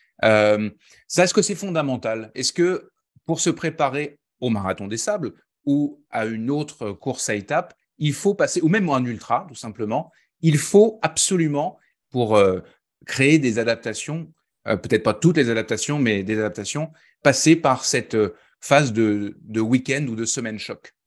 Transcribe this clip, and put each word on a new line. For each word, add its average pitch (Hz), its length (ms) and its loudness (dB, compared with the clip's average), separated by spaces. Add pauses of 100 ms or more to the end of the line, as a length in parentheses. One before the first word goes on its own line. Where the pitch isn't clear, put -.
(240)
Euh, 107 460 4 (360)
ça, 175 180 2
est-ce 180 100 -2
que 202 80 4
c'est 202 120 -2
fondamental ? 131 800 -4
Est-ce 131 180 -4
que 175 380 -2 (360)
pour 165 140 -4
se 170 100 0
préparer 147 680 -4 (220)
au 123 80 -2
Marathon 98 380 -2
des 104 100 -8
Sables 175 380 -4 (320)
ou 143 420 -2
à 113 160 -4
une 113 260 -4
autre 143 420 -6
course - 360 -8
à 110 60 0
étapes, 139 400 -4 (240)
il 151 160 -2
faut 202 200 0
passer, 175 280 0
ou 160 60 4
même 190 200 2
un 127 160 0
ultra, 120 440 -4
tout 127 60 -20
simplement, 113 560 -6 (300)
il 156 160 4
faut 208 460 4
absolument, 160 760 -2 (300)
pour, 110 280 2
euh, 95 240 6 (460)
créer 147 320 4
des 120 200 0
adaptations, 117 760 -4 (360)
euh, 107 80 0
peut-être - 260 0
pas 107 120 2
toutes 165 220 4
les 127 140 2
adaptations, 113 480 -4
mais 110 240 0
des 107 160 -4
adaptations, 107 540 -6 (300)
passer 143 340 4
par 135 280 0
cette, 120 300 -4
euh, 104 200 0 (260)
phase 139 320 2
de, 104 500 0
de 110 180 -6
week-end 131 480 0
ou 113 60 -6
de 113 100 -6
semaine 113 340 -6
choc ? - 360 -14 (120)